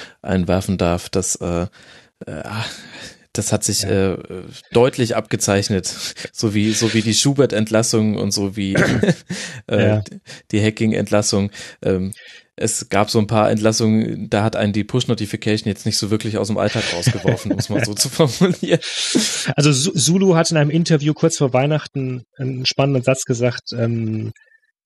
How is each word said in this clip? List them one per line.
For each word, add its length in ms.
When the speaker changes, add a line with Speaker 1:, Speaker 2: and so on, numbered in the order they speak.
Speaker 1:
einwerfen 560
darf, 300
dass, 280
äh, 300
äh, 180
das 200
hat 120
sich, 180
Speaker 2:
Ja. 300
Speaker 1:
äh, 320
deutlich 460
abgezeichnet. 760
<laughs> 400
So 220
wie, 160
so 240
wie 80
die 120
Schubert-Entlassung 1000
und 140
so 260
wie, 180
<laughs> 920
äh, 220
Speaker 2:
Ja. 160
Speaker 1:
die 100
Hacking-Entlassung. 880
Ähm, 300
es 340
gab 220
so 80
ein 80
paar 240
Entlassungen, 800
da 140
hat 100
einen 180
die 120
Push-Notification 840
jetzt 160
nicht 140
so 140
wirklich 260
aus 80
dem 120
Alltag 340
rausgeworfen, 580
um 80
es 120
mal 140
so 100
Speaker 2:
<laughs> 80
Speaker 1:
zu 60
formulieren. 720
Speaker 2:
Also 160
Su-, 260
Sulu 380
hat 160
in 40
einem 140
Interview 420
kurz 260
vor 140
Weihnachten 720
einen 280
spannenden 360
Satz 220
gesagt, 480
ähm, 600